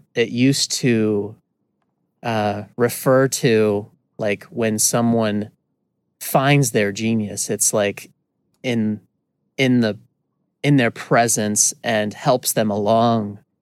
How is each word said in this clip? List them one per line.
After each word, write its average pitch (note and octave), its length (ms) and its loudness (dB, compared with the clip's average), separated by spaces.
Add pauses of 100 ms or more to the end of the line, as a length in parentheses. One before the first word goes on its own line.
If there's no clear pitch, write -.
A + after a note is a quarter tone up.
(140)
it A#2 160 0
used C3 420 0
to, G#2+ 640 0 (880)
uh, G#2 400 -2 (120)
refer C3 520 2
to, G#2+ 600 0 (300)
like, G#2 260 -4
when A2 360 -2
someone A2+ 680 0 (720)
finds C#3+ 520 2
their G#2 180 0
genius, G#2+ 600 -4
it's, - 220 -2
like, G#2 380 -2 (540)
in, A2 360 -2 (560)
in B2+ 240 2
the, G#2+ 160 0 (680)
in C#3+ 120 4
their A#2+ 140 2
presence A2+ 840 0 (120)
and G#2+ 300 -2
helps - 380 0
them A2 200 0
along G#2+ 680 0 (240)